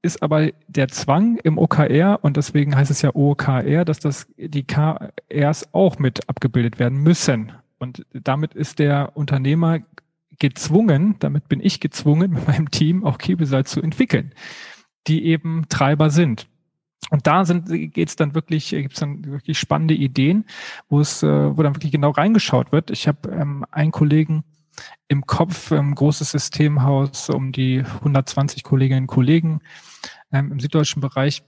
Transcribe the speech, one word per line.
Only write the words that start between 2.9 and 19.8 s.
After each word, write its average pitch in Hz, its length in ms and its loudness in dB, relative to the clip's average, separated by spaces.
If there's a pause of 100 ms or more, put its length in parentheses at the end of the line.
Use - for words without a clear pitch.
es 139 120 0
ja 139 100 2
O 143 220 2
K 131 260 0
R, 151 240 2
dass 160 140 -2
das, - 300 -6 (100)
die 143 240 -6
K 156 480 -2 (200)
Rs 147 440 -2
auch 185 240 2
mit 131 280 -2
abgebildet 117 520 -2
werden 123 180 0
müssen. 139 560 2 (260)
Und 127 360 -14
damit 139 400 -4
ist - 240 -6
der 143 360 0
Unternehmer 151 680 0 (580)
gezwungen, 170 800 2
damit - 320 -4
bin - 100 0
ich - 200 0
gezwungen, 151 500 0
<laughs> - 20 -2
mit 147 160 -2
meinem 147 220 0
Team 170 340 0
auch 135 140 -2
Key - 160 -2
Results 139 380 0
zu - 100 -4
entwickeln, - 500 -2 (760)
die 156 200 0
eben 165 420 0
Treiber 151 400 2
sind. 147 400 0 (600)
Und 147 180 0
da 170 180 4
sind, 175 220 0 (280)
geht's 165 200 -2
dann 147 200 -2
wirklich, 156 360 -4
gibt's 139 300 -6
dann 147 240 -8
wirklich 143 340 -8
spannende 156 360 0